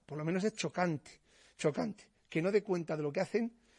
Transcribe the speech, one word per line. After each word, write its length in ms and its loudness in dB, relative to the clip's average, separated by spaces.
Por 120 -10
lo 60 -4
menos 200 0
es 100 0
chocante, 680 -2
chocante, 480 -2
que 120 0
no 100 2
dé 120 4
cuenta 320 -2
de 80 -2
lo 80 -2
que 80 -2
hacen 340 0